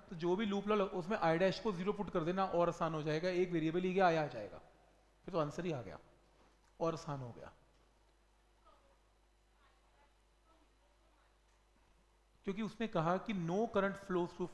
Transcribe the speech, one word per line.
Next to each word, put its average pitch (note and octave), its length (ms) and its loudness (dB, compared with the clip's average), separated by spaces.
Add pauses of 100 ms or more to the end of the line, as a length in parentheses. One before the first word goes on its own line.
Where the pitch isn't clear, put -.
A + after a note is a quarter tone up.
(100)
तो F#3+ 60 -10
जो F3 200 2
भी A3+ 100 0
loop G3+ 220 0
लॉ G#3+ 80 4
लग-, G3+ 180 0
उसमें F#3 240 -2
I E3 200 4
dash F#3 220 4
को A3 120 -2
zero F#3 200 -2
put G3+ 180 -4
कर E3+ 140 0
देना F#3 220 0
और E3+ 220 4
आसान E3 260 0
हो D#3 80 -2
जाएगा। D#3+ 280 0
एक F3+ 220 0
variable D#3+ 280 2
ही F#3 140 0
गया, F#3+ 120 6
आया E3 180 4
आ - 20 -2
जाएगा, G#2+ 320 -10 (680)
फिर F3+ 80 -10
तो F#3 80 0
answer D3 240 -2
ही F3+ 80 -2
आ C3+ 100 -4
गया E2+ 160 -12 (840)
और E3 140 0
आसान C#3+ 260 -8
हो B2 100 -10
गया। - 220 -16 (4000)
क्योंकि G3 160 -2
उसने A3 260 -4
कहा E3+ 280 2 (100)
कि A3+ 80 -2 (120)
no F3 120 2 (140)
current G3 340 2
flows F3 300 0
through F3+ 180 -4